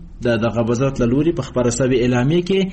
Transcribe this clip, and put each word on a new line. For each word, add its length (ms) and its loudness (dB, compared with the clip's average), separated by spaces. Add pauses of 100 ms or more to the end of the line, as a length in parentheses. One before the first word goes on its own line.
(200)
د 80 -4 (160)
دغه 260 0
وزارت 300 0
له 80 2
لوري 240 2
په 160 -6
خپره 220 0
سوې 340 0
اعلامیه 440 2
کې 140 2 (120)